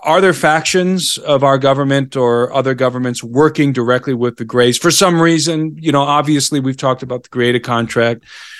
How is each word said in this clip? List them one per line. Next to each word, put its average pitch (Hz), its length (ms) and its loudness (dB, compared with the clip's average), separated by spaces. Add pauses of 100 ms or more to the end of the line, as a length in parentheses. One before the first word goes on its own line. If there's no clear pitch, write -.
are 165 180 2
there 190 140 4
factions 180 840 0
of 139 240 0
our 135 140 4
government 139 580 0
or 123 380 0
other 131 220 0
governments 127 500 -4
working 143 480 2
directly 123 400 0
with 120 240 -2
the 123 80 -10
Greys 123 320 2
for 175 140 0
some 175 300 2
reason? 160 580 0
You 160 140 -4
know, 139 100 2
obviously 143 580 0
we've 131 160 -4
talked 127 260 -4
about 123 200 -8
the - 80 -20
Greada 123 320 0
contract, 117 640 -2 (360)